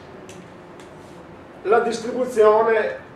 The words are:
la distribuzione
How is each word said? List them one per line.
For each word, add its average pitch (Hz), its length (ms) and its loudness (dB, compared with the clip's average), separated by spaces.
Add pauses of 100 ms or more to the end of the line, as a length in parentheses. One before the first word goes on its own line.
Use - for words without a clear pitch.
(1600)
la 220 160 2
distribuzione 220 1200 0 (160)